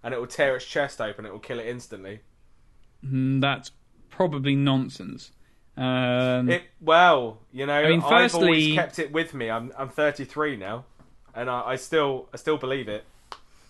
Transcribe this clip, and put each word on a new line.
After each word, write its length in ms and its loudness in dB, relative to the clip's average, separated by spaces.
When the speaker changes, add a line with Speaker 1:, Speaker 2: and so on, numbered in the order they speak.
Speaker 1:
and 100 -6
it 60 -4
will 80 -8
tear 280 0
its 100 -8
chest 360 -4
open. 240 -8
It 60 -14
will 80 -14
kill 200 -10
it 80 -10
instantly. 520 -12
Speaker 2:
Mm, 360 0
that's 300 -2
probably 460 0
nonsense. 760 -2
Um, 760 0
Speaker 1:
It, 140 0
well, 600 6
you 140 -6
know, 80 -2
Speaker 2:
I 160 4
mean, 120 4
Speaker 1:
I've 100 -4
always 220 6
Speaker 2:
firstly 420 4
Speaker 1:
kept 240 -2
it 120 -6
with 220 -4
me. 160 -6
I'm, 280 -6
I'm 120 -8
thirty-three 680 -4
now, 280 -10
and 160 -6
I, 200 -4
I 80 -2
still, 560 -2
I 40 -14
still 200 -2
believe 320 -6
it. 160 -8